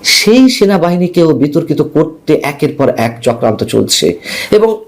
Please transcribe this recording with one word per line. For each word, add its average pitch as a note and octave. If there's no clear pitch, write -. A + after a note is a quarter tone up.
সেই B3+
সেনাবাহিনীকেও F3
বিতর্কিত D3
করতে D3+
একের C#3+
পর C3+
এক A#2
চক্রান্ত A2+
চলছে। -
এবং G#3+